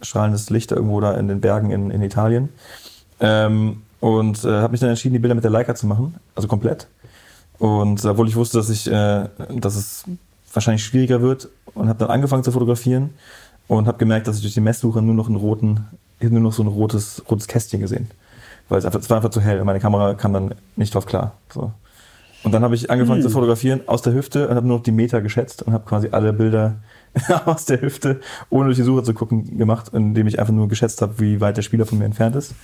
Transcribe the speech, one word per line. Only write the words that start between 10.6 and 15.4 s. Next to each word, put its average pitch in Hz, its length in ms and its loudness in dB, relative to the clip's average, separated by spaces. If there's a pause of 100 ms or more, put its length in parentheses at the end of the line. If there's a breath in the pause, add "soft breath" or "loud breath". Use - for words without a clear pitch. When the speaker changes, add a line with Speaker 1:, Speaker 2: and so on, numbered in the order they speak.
Speaker 1:
schwieriger 127 380 2
wird 131 260 0 (240)
und 202 160 -2
hab 110 100 0
dann 113 120 0
angefangen 131 320 0
zu 127 80 0
fotografieren 123 600 0 (580 loud breath)
und 110 180 2
hab 117 140 0
gemerkt, 110 260 2
dass 107 100 -2
ich 104 60 -6
durch 104 120 -6
die 117 60 2
Messsuche 110 400 0
nur 113 140 2
noch 110 140 0
einen 110 80 0
roten, 107 500 0 (340)